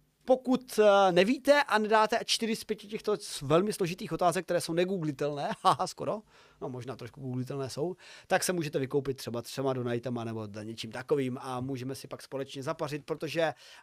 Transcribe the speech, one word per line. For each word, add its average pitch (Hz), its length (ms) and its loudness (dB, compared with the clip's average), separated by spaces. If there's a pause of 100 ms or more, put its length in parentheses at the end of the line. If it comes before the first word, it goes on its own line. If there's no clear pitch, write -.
(240)
pokud, 254 540 0
eh, 196 340 8
nevíte 262 500 6
a 214 160 2
nedáte 214 460 4
čtyři 226 320 -2
z - 80 -8
pěti - 220 -8
těchto 208 300 -4
s-, - 260 -10
velmi 165 300 2
složitých 180 400 -4
otázek, 175 320 2
které 175 160 0
jsou 165 120 -4
negooglitelné, 156 840 -2
<laughs> - 60 -20
haha, 180 220 4
skoro, 202 360 -6 (380)
no 156 80 -6
možná 123 280 -10
trošku 127 240 -14
googlitelné 131 500 -6
jsou, 165 260 -4 (300)
tak 180 180 2
se 190 80 0
můžete 160 260 -2
vykoupit 135 380 -2
třeba 117 260 -6
třema 135 300 -2
donatama 120 520 -2
nebo 110 220 -6
da-, 104 160 -10
něčím 110 300 -10
takovým 127 480 -2
a 131 200 -8
můžeme 131 340 -6
si 135 140 -14
pak - 140 -14
společně 135 400 -8
zapařit, 151 420 -6
protože, 156 380 -4
eh, 160 120 0 (280)